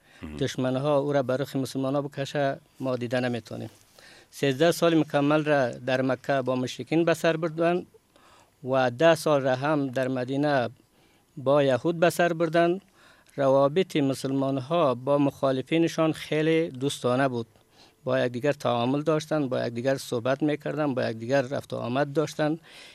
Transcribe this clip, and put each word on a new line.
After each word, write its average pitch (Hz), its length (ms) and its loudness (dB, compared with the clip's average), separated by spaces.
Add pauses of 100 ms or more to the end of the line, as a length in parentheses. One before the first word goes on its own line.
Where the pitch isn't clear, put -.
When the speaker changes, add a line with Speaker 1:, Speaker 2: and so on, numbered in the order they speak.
(220)
Speaker 1:
مهم. 78 140 -10
Speaker 2:
دشمنها 131 640 -2
او 143 140 -2
را 139 100 2
به 127 140 -2
رخ 135 200 -6
مسلمانها 135 460 -2
بکشه 139 580 -4 (200)
ما 127 160 -2
دیده 123 240 -2
نمی‌تونیم. 117 500 -6 (600)
سیزده 139 420 2
سال 165 260 2
مکمل 147 460 2
را 143 260 2
در 131 320 -2
مکه 131 400 0
با 127 140 -2
مشرکین 127 480 0
به 165 100 4
سر 160 220 0
بردن 165 500 0 (800)
و 127 260 2
ده 160 240 6
سال 151 280 2
را 131 140 2
هم 143 320 0
در 127 200 -2
مدینه 131 600 0 (680)
با 139 260 2
یهود 139 380 0
به 170 100 4
سر 175 220 2
بردن. 170 480 2 (560)
روابط 139 600 2
مسلمان‌ها 135 1000 0
با 135 240 0
مخالفینشان 147 960 0
خیلی 160 560 0
دوستانه 135 600 0
بود، 117 180 -6 (580)
با 131 160 0
یکدیگر 127 320 0
تعامل 127 500 -2
داشتند، 156 460 -2
با 123 180 -2
یکدیگر 120 300 -2
صحبت 131 460 -2
می‌کردند، 147 520 -2
با 123 80 -2
یکدیگر 117 400 0
رفت 127 300 -8
و 127 40 -4
آمد 127 360 -4
داشتند. 151 480 -2 (340)